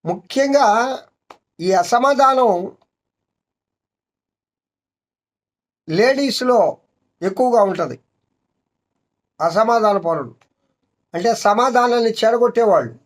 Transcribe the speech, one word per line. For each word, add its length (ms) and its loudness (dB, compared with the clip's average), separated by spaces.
ముఖ్యంగా 920 0
ఈ 120 -2
అసమాధానం 1000 2
లేడీస్లో 880 0
ఎక్కువగా 420 0
ఉంటది. 360 -4
అసమాధాన 560 0
పరులు 380 -6
అంటే 220 -2
సమాధానాన్ని 760 0
చెడగొట్టేవాళ్ళు. 840 0